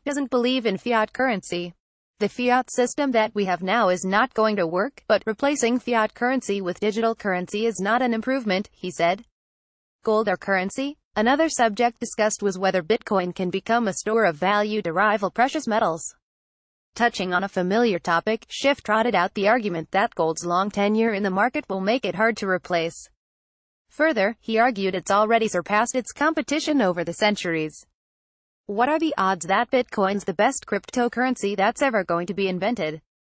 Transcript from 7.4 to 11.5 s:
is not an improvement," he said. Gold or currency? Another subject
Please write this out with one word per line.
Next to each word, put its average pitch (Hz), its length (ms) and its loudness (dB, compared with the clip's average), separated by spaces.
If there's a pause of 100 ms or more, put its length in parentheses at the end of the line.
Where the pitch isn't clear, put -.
is 220 140 -2
not 220 240 0
an 240 100 2
improvement," 226 580 -2
he 180 200 -8
said. 170 340 0 (800)
Gold 214 260 2
or 180 80 0
currency? 196 600 -2 (180)
Another 277 340 2
subject 240 500 0